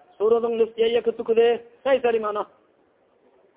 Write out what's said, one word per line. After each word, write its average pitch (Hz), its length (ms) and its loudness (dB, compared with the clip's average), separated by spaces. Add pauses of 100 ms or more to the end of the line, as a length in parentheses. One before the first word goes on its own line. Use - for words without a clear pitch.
(180)
suuradun 226 400 0
nisfiya 226 440 0
ka 226 100 -2
tukuday, 233 480 0 (220)
say 262 200 0
sari 233 160 0
maana. 208 280 -4 (1120)